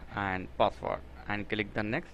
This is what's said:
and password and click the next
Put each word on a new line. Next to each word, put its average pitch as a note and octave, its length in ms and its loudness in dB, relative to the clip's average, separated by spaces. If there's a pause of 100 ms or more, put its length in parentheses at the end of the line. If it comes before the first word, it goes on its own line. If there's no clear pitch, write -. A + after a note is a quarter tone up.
(140)
and G2 440 0
password - 420 4 (300)
and G2+ 180 0
click G#2+ 260 0
the A2 100 2
next A#2 300 0